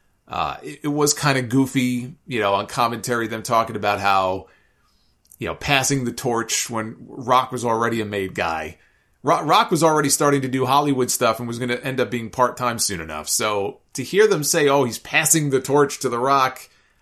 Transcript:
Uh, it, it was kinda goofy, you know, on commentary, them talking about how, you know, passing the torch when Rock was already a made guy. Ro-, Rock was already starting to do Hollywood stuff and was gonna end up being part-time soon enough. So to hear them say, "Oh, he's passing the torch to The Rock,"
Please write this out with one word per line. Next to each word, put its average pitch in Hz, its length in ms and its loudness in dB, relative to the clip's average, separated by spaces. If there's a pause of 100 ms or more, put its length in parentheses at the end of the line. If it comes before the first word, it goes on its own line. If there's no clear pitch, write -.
(280)
Uh, - 360 -4
it, 147 200 -14
it 151 40 -4
was 147 260 2
kinda 135 300 0
goofy, 127 720 0 (100)
you 123 140 -4
know, 101 160 2
on 101 100 0
commentary, 117 640 -2
them 110 160 -6
talking 113 320 0
about 101 240 0
how, 95 480 2 (920)
you 107 100 -8
know, 82 80 -4
passing 139 500 0
the 120 60 -2
torch 117 580 -4
when 113 260 -6 (120)
Rock 127 440 2
was 120 140 -6
already 113 340 0
a 107 60 -2
made 98 300 -4
guy. 80 420 -4 (460)
Ro-, 160 200 2
Rock 196 280 4
was 160 120 2
already 151 260 4
starting 143 320 2
to 131 60 -4
do 127 200 -2
Hollywood 135 420 2
stuff 113 300 0
and 120 80 -6
was 117 120 -8
gonna 120 160 -2
end 131 240 -6
up 123 120 -2
being 113 180 -6
part-time 123 480 0
soon 95 240 -4
enough. 78 260 -8
So 104 520 -2 (140)
to 135 100 -6
hear 202 240 4
them 170 160 2
say, 147 260 2
"Oh, 139 140 4
he's 113 160 -4
passing 151 500 0
the 131 100 2
torch 139 400 2
to 131 100 -2
The 117 100 -2
Rock," 131 500 0 (320)